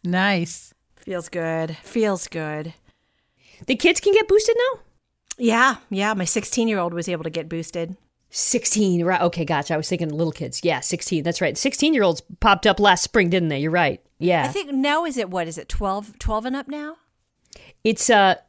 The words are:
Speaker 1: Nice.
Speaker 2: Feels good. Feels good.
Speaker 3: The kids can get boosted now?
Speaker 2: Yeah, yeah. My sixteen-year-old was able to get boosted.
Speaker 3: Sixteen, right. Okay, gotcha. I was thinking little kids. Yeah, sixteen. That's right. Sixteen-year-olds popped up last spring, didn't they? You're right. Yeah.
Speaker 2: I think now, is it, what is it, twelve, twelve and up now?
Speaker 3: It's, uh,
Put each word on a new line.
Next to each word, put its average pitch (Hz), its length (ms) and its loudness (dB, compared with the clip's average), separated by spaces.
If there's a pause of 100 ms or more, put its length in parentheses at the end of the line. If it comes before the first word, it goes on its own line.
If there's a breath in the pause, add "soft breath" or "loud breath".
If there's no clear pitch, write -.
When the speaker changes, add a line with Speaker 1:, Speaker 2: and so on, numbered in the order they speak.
Speaker 1:
Nice. 180 640 -2 (220)
Speaker 2:
Feels 175 340 -10
good. 165 540 -4
Feels 208 460 -2
good. 156 460 -8 (920 soft breath)
Speaker 3:
The 254 100 0
kids 339 240 2
can 403 120 4
get 427 160 4
boosted 427 280 4
now? 494 240 0 (580)
Speaker 2:
Yeah, 233 380 4 (140)
yeah. 202 240 -2
My 185 100 -2
sixteen-year-old 208 720 -2
was 170 140 -4
able 165 160 -4
to 165 60 -4
get 160 180 -8
boosted. 170 480 -6 (340)
Speaker 3:
Sixteen, 196 720 0
right. 180 180 2
Okay, 170 220 0
gotcha. 147 300 -2
I - 20 0
was 156 120 -2
thinking 170 200 -2
little 151 240 -2
kids. 135 300 -8
Yeah, 156 180 0
sixteen. 170 420 -4
That's 165 180 -4
right. 151 160 0
Sixteen-year-olds 269 680 0 (180)
popped 202 260 4
up 208 140 4
last 202 220 6
spring, 185 280 2
didn't 175 180 0
they? 143 120 -2
You're 156 100 0
right. 165 320 0 (160)
Yeah. 165 260 2
Speaker 2:
I - 40 -2
think 320 240 -6
now, 285 320 0
is 294 120 -4
it, 208 140 -4
what 180 160 -4
is 165 120 -10
it, - 100 -14
twelve, 208 500 -6
twelve 220 280 -2
and 262 100 -4
up 277 120 -8
now? 294 280 -10 (880 loud breath)
Speaker 3:
It's, - 260 0
uh, 196 260 6 (120)